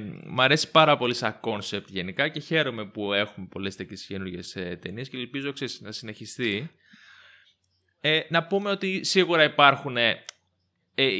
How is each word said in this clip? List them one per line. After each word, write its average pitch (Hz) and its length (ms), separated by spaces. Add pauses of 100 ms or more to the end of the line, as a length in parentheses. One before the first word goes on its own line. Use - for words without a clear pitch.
(260)
μ' 113 140
αρέσει 139 300
πάρα 151 260
πολύ 123 180
σαν 113 280
concept 104 460
γενικά 95 400
και 151 120
χαίρομαι 135 460
που 101 260
έχουμε 101 380
πολλές 98 260
τέτοιες 95 280
καινούργιες, 95 520
ε, 90 260
ταινίες 107 260
και 131 80
ελπίζω, 135 360
ξέρεις, 135 280
να 107 120
συνεχιστεί. 110 800 (1300)
Ε, 156 280
να 165 180
πούμε 196 240
ότι 190 340
σίγουρα 170 400
υπάρχουν, 139 520
ε, 117 280 (680)
ε, 135 100 (160)